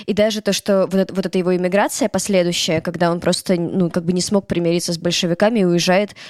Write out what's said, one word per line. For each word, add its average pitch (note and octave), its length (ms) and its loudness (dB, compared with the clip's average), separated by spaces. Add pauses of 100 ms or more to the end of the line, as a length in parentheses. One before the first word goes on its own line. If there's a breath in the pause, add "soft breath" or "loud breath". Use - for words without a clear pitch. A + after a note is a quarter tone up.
и G#3+ 80 -4
даже G#3+ 260 0
то, G3+ 140 -2
что - 360 0
вот F3+ 60 -2
эт-, F#3+ 180 0
вот F#3 120 -2
эта F#3 120 -4
его F3+ 160 2
эмиграция G3+ 540 0
последующая, F3 720 0
когда E3+ 320 0
он F3 80 -2
просто, F3+ 400 0
ну, E3+ 300 0
как E3+ 160 -4
бы F3+ 80 0
не F3+ 80 0
смог G3 260 -2
примириться F3 460 0
с E3 40 -4
большевиками F3 600 0
и F#3 60 4
уезжает F3+ 500 2 (140 loud breath)